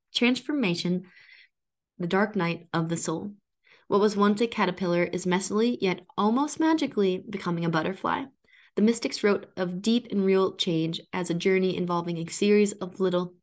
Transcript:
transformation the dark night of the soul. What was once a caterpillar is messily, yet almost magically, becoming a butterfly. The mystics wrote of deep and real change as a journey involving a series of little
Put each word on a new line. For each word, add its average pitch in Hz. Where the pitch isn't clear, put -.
transformation 214
the 180
dark 196
night 170
of 165
the 170
soul. 170
What 202
was 202
once 208
a 233
caterpillar 180
is 175
messily, 196
yet 180
almost 240
magically, 269
becoming 170
a 170
butterfly. 170
The 196
mystics 233
wrote 202
of 180
deep 233
and 196
real 190
change 165
as 180
a 170
journey 185
involving 175
a 165
series 208
of 185
little 180